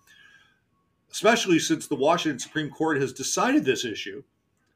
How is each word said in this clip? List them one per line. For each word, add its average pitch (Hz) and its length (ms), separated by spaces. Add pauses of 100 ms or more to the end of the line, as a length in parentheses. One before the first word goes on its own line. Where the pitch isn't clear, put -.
(1120)
Especially 202 480
since 147 280
the - 80
Washington 151 440
Supreme 151 320
Court 160 300
has 123 120
decided 214 520
this 127 200
issue, 98 380 (540)